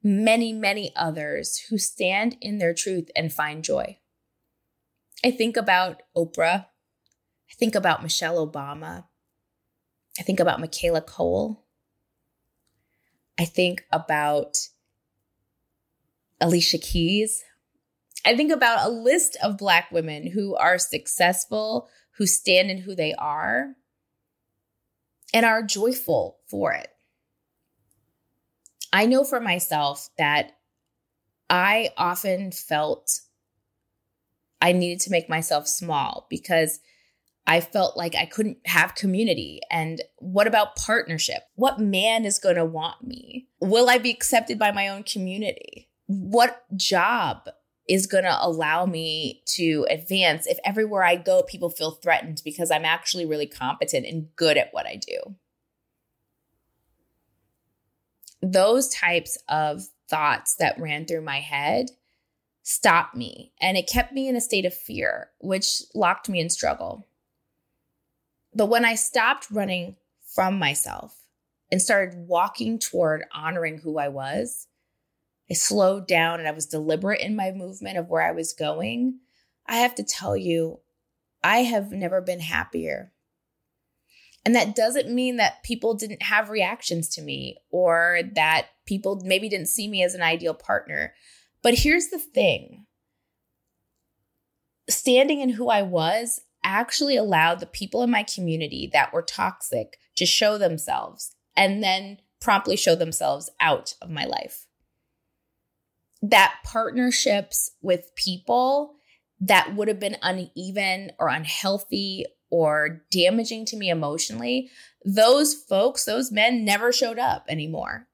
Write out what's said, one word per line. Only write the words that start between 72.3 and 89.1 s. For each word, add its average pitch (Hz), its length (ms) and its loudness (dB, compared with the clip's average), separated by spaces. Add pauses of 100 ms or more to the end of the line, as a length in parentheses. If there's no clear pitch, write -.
toward 156 540 -2
honoring 156 460 -6
who 156 180 -6
I 143 120 -2
was, 139 580 -8 (800)
I - 60 -4
slowed 196 520 2
down 165 320 2
and 160 80 -6
I 156 40 -4
was 156 160 -8
deliberate 160 520 -2
in 208 160 -4
my 190 160 -4
movement 190 460 -10
of 170 120 -6
where 165 120 0
I 165 100 2
was 165 220 -6
going. 220 640 -4 (460)
I 233 120 -2
have 240 180 2
to 202 80 -6
tell 196 340 -4
you, 165 420 -2 (640)
I 214 200 4
have 208 280 -2
never 185 300 -2
been 185 180 -6
happier. 117 720 -6 (1300)
And 226 100 6
that 214 200 2
doesn't 220 380 0
mean 247 240 0
that - 260 0
people 226 320 -2
didn't 214 280 -8
have 208 260 0
reactions 185 600 -2
to - 120 -8
me 135 360 -10 (140)
or 170 500 2 (140)
that 156 320 2 (180)
people 196 400 -4